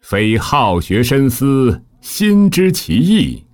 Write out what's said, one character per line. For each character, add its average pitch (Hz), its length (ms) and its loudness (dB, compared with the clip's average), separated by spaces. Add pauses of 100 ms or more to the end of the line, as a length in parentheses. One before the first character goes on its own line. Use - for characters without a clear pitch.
非 107 380 -2
好 104 420 0
学 101 220 -2
深 135 260 2
思， 131 540 0 (180)
心 202 480 0
知 185 240 2
其 - 220 -6
意 143 600 0